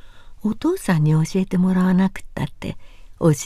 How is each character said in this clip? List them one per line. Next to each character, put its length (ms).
「お 120
父 220
さ 200
ん 80
に 80
教 280
え 60
て 100
も 160
ら 120
わ 100
な 160
く 100
っ 40
た 100
っ 40
て、 280
教 140